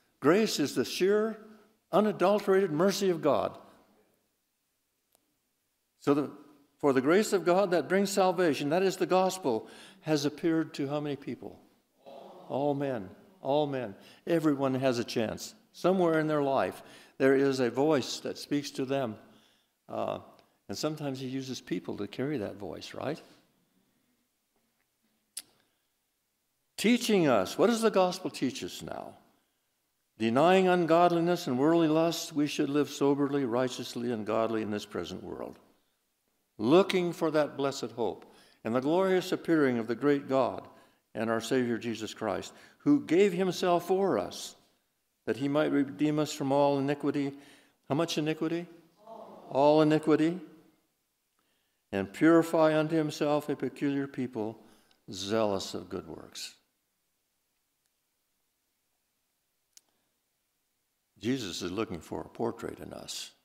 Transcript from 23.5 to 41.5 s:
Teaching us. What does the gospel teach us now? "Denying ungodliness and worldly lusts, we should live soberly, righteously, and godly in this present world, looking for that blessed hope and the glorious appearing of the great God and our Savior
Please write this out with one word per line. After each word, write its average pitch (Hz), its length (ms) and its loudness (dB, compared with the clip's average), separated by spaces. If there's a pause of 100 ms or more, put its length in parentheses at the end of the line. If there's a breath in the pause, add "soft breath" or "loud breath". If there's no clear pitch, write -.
Teaching 208 500 4
us. 104 320 2
What 160 80 4
does 226 160 2
the 220 80 4
gospel 180 400 0
teach 131 320 -4
us - 180 -10
now? - 360 -12 (1040)
"Denying 156 500 4
ungodliness 170 800 4
and 127 100 0
worldly 160 300 4
lusts, 160 440 0
we 147 140 0
should 143 240 -2
live 143 200 0
soberly, 143 540 0
righteously, 123 680 -2
and 107 120 -4
godly 110 380 0
in 104 80 -4
this 104 160 -6
present 92 380 -8
world, 76 340 -12 (1000)
looking 175 540 4
for 160 200 -2
that 143 240 0
blessed 135 400 -4
hope 104 280 -4 (380 soft breath)
and 110 100 -4
the 127 80 0
glorious 185 520 0
appearing 143 460 2
of 113 100 -4
the 117 80 -4
great 139 320 0
God 117 400 0 (460 soft breath)
and 113 140 -4
our 113 140 0
Savior 120 340 0